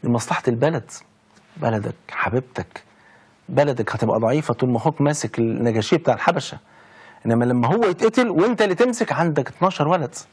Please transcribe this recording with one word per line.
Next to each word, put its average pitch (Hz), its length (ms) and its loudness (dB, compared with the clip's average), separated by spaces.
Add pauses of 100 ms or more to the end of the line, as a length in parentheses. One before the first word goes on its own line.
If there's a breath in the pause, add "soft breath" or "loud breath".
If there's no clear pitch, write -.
دي 127 80 -2
مصلحة - 380 -2
البلد، 123 420 0 (640)
بلدك 110 380 -2 (160)
حبيبتك، - 760 -6 (640 soft breath)
بلدك 131 460 0
هتبقى 110 240 0
ضعيفة 120 360 0
طول 127 160 0
ما 120 60 0
أخوك 151 240 -2
ماسك 143 380 -2
النجاشي 113 580 0
بتاع 127 180 0
الحبشة، 151 440 -2 (680 loud breath)
إنما 117 180 2
لما 123 300 2
هو 226 100 2
يتقتل 220 460 2
وأنت 196 320 2
اللي 196 120 2
تمسك 233 380 0
عندك 147 360 0
اتناشر 175 400 0
ولد. 165 260 0 (180)